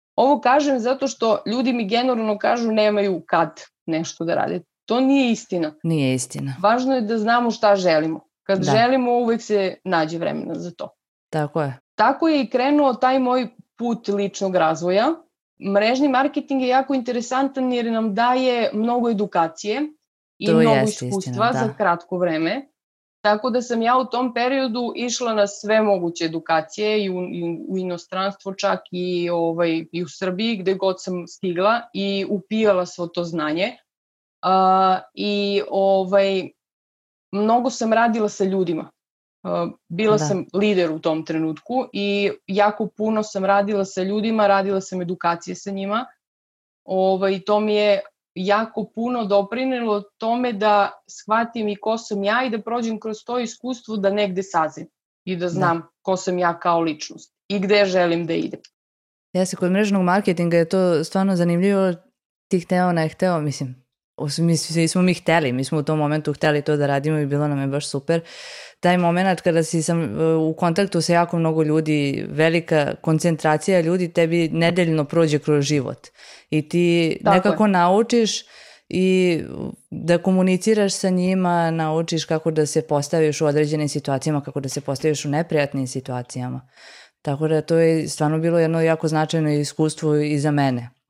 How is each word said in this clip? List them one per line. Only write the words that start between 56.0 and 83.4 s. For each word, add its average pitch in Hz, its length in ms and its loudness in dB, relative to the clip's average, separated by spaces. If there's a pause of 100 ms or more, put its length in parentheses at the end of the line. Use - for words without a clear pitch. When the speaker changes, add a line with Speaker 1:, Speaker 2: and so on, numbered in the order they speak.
Speaker 1:
sam 180 220 -4
ja 175 200 0
kao 170 220 2
ličnost - 520 -8 (140)
i 202 120 -2
gde 202 260 4
želim 175 400 0
da 165 100 -4
idem. - 240 -6 (760)
Speaker 2:
Jeste, 185 220 0
kod 185 160 0
mrežnog 196 320 2
marketinga 175 540 2
je 165 100 4
to 175 360 2
stvarno 190 320 0
zanimljivo. 180 580 2 (560)
Ti 185 100 2
hteo, 180 320 2
ne 160 160 0
hteo, 175 320 0
mislim, 135 360 -6 (420)
osim 151 280 -2
mi, 165 120 2
svi 165 300 -2
smo 180 140 0
mi 180 120 4
hteli, 160 380 0
mi 127 120 -2
smo 156 160 -2
u 143 40 -2
tom 156 160 0
momentu 151 340 -2
hteli 147 280 0
to 151 160 0
da 143 100 0
radimo 143 300 0
i 147 80 0
bilo 143 220 0
nam 143 120 -2
je 139 80 -2
baš 143 200 -4
super. 165 340 -2 (580)
Taj 180 180 4
moment 180 440 2
kada 165 220 2
si 160 180 -2
sam, 160 400 -2
e, 160 40 2
u 160 280 2
kontaktu 175 480 0
sa 175 120 0
jako 170 240 2
mnogo 160 260 2
ljudi, 151 640 0
velika 160 640 0
koncentracija 160 840 2
ljudi 175 280 0
tebi 170 400 2
nedeljno 165 560 2
prođe 156 340 2
kroz 147 240 2
život. 139 440 -4 (420)
I 151 200 -2
ti 170 500 2
Speaker 1:
Tako - 100 0
je. 190 80 6
Speaker 2:
nekako 196 300 2
naučiš 202 800 2 (440)
i 185 500 2 (520)
da 170 260 0
komuniciraš 190 760 2
sa - 160 -2
njima, 180 640 0
naučiš 165 540 -2
kako 160 260 -2
da 156 140 2
se 151 180 -2
postaviš 151 580 0